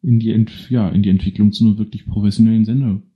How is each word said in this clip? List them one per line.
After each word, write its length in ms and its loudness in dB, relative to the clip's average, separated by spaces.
in 160 2
die 140 -2
Ent-, 380 -2
ja, 180 0
in 140 0
die 80 0
Entwicklung 420 0
zu 120 0
einem 140 2
wirklich 280 -10
professionellen 580 2
Sender 380 -2